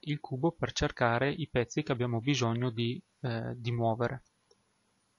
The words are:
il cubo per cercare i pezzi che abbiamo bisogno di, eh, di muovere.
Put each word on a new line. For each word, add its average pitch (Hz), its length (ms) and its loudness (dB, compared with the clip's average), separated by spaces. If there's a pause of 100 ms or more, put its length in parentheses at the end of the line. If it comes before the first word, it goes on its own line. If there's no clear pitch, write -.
il 147 140 -4
cubo 139 300 -2
per - 220 -4
cercare 127 580 2
i 156 180 -4
pezzi 127 360 0
che - 80 -2
abbiamo 120 280 0
bisogno 120 520 2
di, 117 280 -2 (200)
eh, 120 360 -4
di 117 160 -4
muovere. 117 520 0 (960)